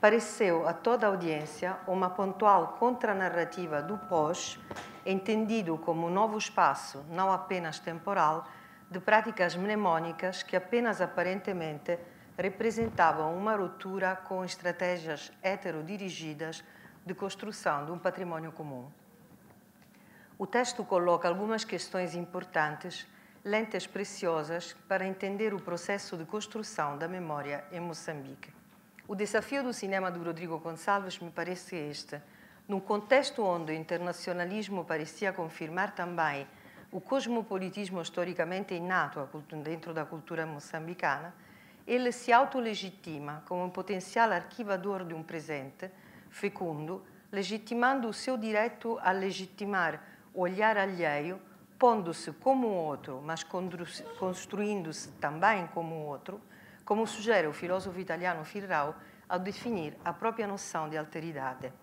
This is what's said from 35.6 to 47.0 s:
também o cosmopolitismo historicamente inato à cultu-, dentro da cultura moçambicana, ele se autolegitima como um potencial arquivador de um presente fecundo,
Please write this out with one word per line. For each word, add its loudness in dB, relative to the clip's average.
também -2
o -4
cosmopolitismo -2
historicamente -2
inato 0
à -4
cultu-, -12
dentro -6
da -2
cultura -6
moçambicana, -4
ele 2
se 2
autolegitima 2
como -2
um -4
potencial 2
arquivador -2
de -8
um -8
presente -8
fecundo, -4